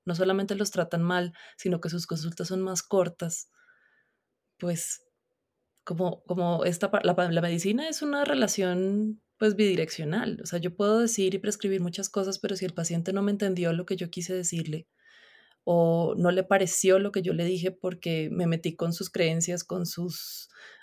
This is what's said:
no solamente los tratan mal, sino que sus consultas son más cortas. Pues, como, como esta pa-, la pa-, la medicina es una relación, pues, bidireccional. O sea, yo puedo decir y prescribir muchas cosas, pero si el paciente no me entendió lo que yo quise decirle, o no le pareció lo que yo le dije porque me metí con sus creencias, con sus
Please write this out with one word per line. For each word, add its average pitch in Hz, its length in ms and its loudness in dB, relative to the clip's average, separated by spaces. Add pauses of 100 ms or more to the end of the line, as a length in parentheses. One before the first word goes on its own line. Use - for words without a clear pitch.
no 175 100 -4
solamente 190 400 2
los 202 160 -2
tratan 170 320 0
mal, 180 300 0 (240)
sino 175 240 0
que 175 80 -4
sus 170 180 -4
consultas 165 420 -6
son 185 120 -2
más 185 220 -2
cortas. 175 640 -2 (1120)
Pues, - 440 -4 (800)
como, 175 400 -2
como 175 420 0
esta 180 240 0
pa-, 208 140 2
la 175 120 4
pa-, 180 160 2
la 165 100 2
medicina 190 460 0
es 302 140 -6
una 285 240 0
relación, 202 960 0 (160)
pues, 214 180 4
bidireccional. 175 880 0
O 165 40 -10
sea, 175 140 -4
yo 170 160 -4
puedo 214 240 4
decir 202 340 2
y 190 40 0
prescribir 196 420 -2
muchas 175 300 -4
cosas, 190 280 -2
pero 196 180 -4
si 185 100 -4
el 170 80 -4
paciente 170 380 -2
no 196 100 0
me 202 100 2
entendió 185 400 0
lo 170 140 -2
que 190 100 -2
yo 175 140 -6
quise 185 240 -6
decirle, 165 540 -4 (760)
o 170 540 4
no 175 140 4
le 185 120 2
pareció 190 560 4
lo 202 120 -2
que 196 100 -2
yo 175 120 0
le 165 120 0
dije 180 260 0
porque 170 600 -4
me 175 160 0
metí 165 280 0
con 170 180 0
sus - 160 -8
creencias, 170 540 0
con 175 220 -4
sus - 640 -8 (320)